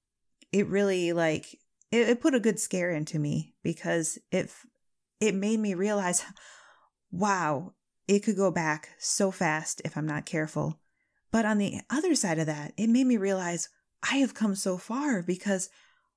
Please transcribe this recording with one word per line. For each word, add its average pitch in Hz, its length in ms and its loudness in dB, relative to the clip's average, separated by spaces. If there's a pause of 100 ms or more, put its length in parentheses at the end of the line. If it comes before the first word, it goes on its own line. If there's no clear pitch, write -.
(520)
it 196 140 4
really, 185 460 2
like, 165 460 0 (320)
it, 226 180 4
it 247 120 4
put 311 140 4
a 247 60 4
good 208 180 2
scare 180 320 -2
into 156 280 -2
me 151 440 -2
because 170 560 -2 (120)
it, 185 200 -2 (720)
it 214 140 2
made 208 260 0
me 208 140 0
realize, 190 500 0 (840)
wow, 180 640 0 (340)
it 202 120 4
could 202 160 0
go 190 140 2
back 156 480 -2
so - 320 0
fast 156 540 -2
if 160 120 -6
I'm 151 100 -4
not 151 200 -4
careful. 156 540 -4 (500)
But 226 140 2
on 214 140 0
the 202 220 -2 (100)
other 311 240 2
side 165 240 0
of 160 80 0
that, 147 300 -6
it 220 120 -2
made 254 180 4
me 247 100 4
realize 185 520 -2 (340)
I - 140 -2
have 269 180 2
come 208 200 0
so 190 220 -2
far 240 460 -2
because, 185 480 -2 (460)